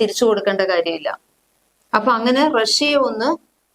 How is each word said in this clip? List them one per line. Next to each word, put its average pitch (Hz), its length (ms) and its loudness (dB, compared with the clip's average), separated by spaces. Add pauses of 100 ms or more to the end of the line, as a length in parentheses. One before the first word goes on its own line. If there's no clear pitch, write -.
തിരിച്ചു 214 240 0
കൊടുക്കേണ്ട 196 360 2
കാര്യമില്ല. 165 580 -2 (760)
അപ്പൊ 220 180 2
അങ്ങനെ 247 360 0
റഷ്യയെ 269 460 0
ഒന്ന് 247 540 -2 (260)